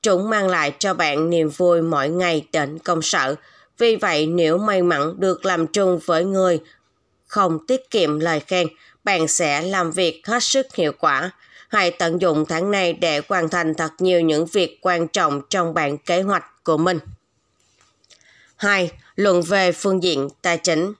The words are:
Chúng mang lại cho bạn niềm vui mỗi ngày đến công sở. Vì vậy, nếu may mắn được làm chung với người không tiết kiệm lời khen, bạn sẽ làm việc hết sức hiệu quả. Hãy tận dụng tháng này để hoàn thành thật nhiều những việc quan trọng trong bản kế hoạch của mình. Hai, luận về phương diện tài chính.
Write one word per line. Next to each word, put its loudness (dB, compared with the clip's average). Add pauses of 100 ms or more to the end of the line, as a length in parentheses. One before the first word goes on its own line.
Chúng 0
mang 0
lại 0
cho -2
bạn 0
niềm 2
vui 2
mỗi 0
ngày 0
đến -2
công -2
sở. -2 (440)
Vì 4
vậy, 0
nếu 2
may 0
mắn 0
được -2
làm 0
chung 0
với 0
người 0 (640)
không -2
tiết -2
kiệm 0
lời 0
khen, -2 (380)
bạn 0
sẽ 0
làm -2
việc -2
hết -2
sức -2
hiệu 0
quả. -2 (380)
Hãy 0
tận -2
dụng 2
tháng -2
này 0
để -2
hoàn -2
thành -2
thật -4
nhiều 2
những 2
việc -2
quan 0
trọng -2
trong -2
bản -2
kế 0
hoạch -4
của 2
mình. 2 (1600)
Hai, 0 (260)
luận 4
về 2
phương 0
diện 0 (140)
tài 0
chính. 0